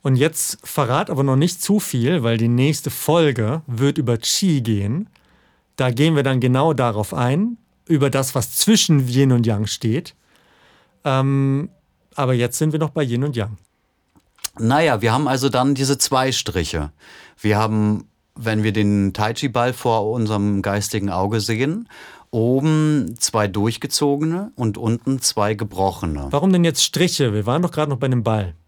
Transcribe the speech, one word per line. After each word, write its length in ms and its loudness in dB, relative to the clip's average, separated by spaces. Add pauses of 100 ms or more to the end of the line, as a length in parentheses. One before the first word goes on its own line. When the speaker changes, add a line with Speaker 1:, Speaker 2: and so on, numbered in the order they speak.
Speaker 1:
Und 140 2
jetzt 480 0
verrat 460 -2
aber 140 -2
noch 120 2
nicht 260 0
zu 180 2
viel, 440 0
weil 140 0
die 100 2
nächste 420 0
Folge 760 0
wird 300 0
über 200 0
Qi 440 0
gehen. 480 -2 (680)
Da 160 0
gehen 240 2
wir 80 2
dann 160 2
genau 340 4
darauf 400 0
ein, 440 0 (300)
über 220 2
das, 260 -2
was 200 -4
zwischen 520 2
Yin 240 4
und 140 4
Yang 220 0
steht. 480 -4 (880)
Ähm, 680 0 (460)
aber 180 0
jetzt 240 0
sind 140 0
wir 80 -2
noch 120 -2
bei 120 -2
Yin 200 -2
und 120 -4
Yang. 220 -4 (1000)
Speaker 2:
Naja, 420 2
wir 100 2
haben 160 0
also 220 0
dann 240 2
diese 240 0
zwei 340 0
Striche. 600 -4 (500)
Wir 160 2
haben, 480 0 (300)
wenn 260 -2
wir 100 0
den 400 2
Tai-Chi-Ball 640 -2
vor 380 -2
unserem 500 0
geistigen 480 -2
Auge 320 0
sehen, 480 -2 (400)
oben 880 2
zwei 300 0
durchgezogene 1080 -2
und 220 -2
unten 440 -2
zwei 340 0
gebrochene. 720 -4
Speaker 1:
Warum 240 2
denn 100 4
jetzt 200 0
Striche? 500 0
Wir 140 -2
waren 160 0
doch 80 -2
gerade 180 -2
noch 80 -2
bei 80 -4
einem 180 0
Ball. 300 -2 (140)